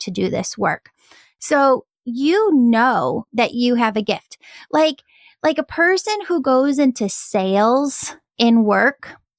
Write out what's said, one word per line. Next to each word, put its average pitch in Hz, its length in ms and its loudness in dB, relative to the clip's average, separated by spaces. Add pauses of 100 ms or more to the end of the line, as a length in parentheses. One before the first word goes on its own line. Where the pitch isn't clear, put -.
to 196 100 -10
do 185 180 -4
this - 280 -6
work. - 320 -4 (500)
So 277 460 0 (180)
you 311 500 0
know 233 800 2
that 226 220 -2
you 240 220 0
have 226 200 0
a 220 60 -4
gift. - 360 -6 (320)
Like, 311 320 0 (400)
like 311 180 0
a 302 40 -2
person 370 520 0 (120)
who 339 140 -2
goes 262 360 2
into 254 300 0
sales 214 1080 -2 (200)
in 233 280 4
work, 208 500 0 (240)